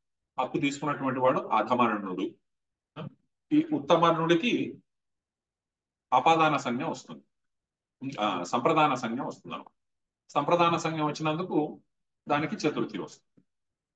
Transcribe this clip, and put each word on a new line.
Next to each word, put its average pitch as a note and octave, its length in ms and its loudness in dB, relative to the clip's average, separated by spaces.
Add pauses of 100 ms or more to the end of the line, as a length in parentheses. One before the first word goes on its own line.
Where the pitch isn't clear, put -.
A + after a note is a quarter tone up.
(380)
అప్పు C3 200 -4
తీసుకున్నటువంటి C3+ 640 -2
వాడు B2+ 180 4
అధమరణుడు. G#2+ 960 0 (1200)
ఈ D3+ 220 4
ఉత్తమరణుడికి E3 1080 2 (1300)
అపాదాన D#3 440 4
సంజ్ఞ C3 280 -4
వస్తుంది, - 380 -10 (1000)
ఆ, F#2+ 220 -2
సంప్రదాన D3+ 520 2
సంజ్ఞ A#2+ 280 -6
వస్తుంది - 320 -10
అనమాట. - 180 -16 (580)
సంప్రదాన E3+ 460 2
సంజ్ఞ D#3+ 260 -4
వచ్చినందుకు D#3 760 -2 (480)
దానికి D3+ 280 0
చతుర్థి A#2+ 420 -2
వస్తుంది. - 460 -14 (520)